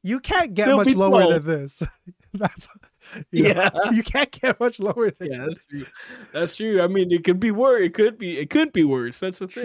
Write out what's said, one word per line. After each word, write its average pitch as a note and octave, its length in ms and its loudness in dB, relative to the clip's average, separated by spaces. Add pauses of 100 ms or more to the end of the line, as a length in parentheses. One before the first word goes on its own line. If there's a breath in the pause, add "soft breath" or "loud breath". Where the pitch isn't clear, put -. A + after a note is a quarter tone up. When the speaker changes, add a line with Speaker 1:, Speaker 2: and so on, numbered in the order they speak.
Speaker 1:
you A3+ 180 -4
can't E4 360 -2
get G#3 100 0
Speaker 2:
They'll B3 120 4
Speaker 1:
much G3+ 100 4
Speaker 2:
be C4 80 4
Speaker 1:
lower F#3+ 280 4
Speaker 2:
twelve. E3 200 2
Speaker 1:
than D#3 180 -4
this. C#3+ 220 -12 (240)
<laughs> - 260 -20
That's, G3 340 -6 (640 loud breath)
you D#3+ 140 2
know, E3+ 100 6
Speaker 2:
Yeah. F#3 160 0 (220)
Speaker 1:
you A3+ 100 2
can't C#4+ 300 -4
get - 280 -4
much A#3+ 200 -2
lower G#3 320 -2
than D#3+ 200 -10
Speaker 2:
Yeah, B2+ 140 -10
Speaker 1:
this. D#3+ 100 -8
Speaker 2:
that's - 40 -18 (100)
true. C#3+ 160 -12 (480 loud breath)
That's E3 220 -4
true. G#3+ 260 0
I F3 60 2
mean, F#3 240 0
it E3 120 2
could F3+ 160 2
be A3 120 2
worse. A#3+ 340 4
It - 80 -4
could A3 240 2
be, F3 220 -8
it D3 100 -6
could D4+ 240 2
be E3 100 4
worse. B2+ 360 -2
That's F#3 180 -6
the F#3 100 -10
thing. A#3+ 160 -12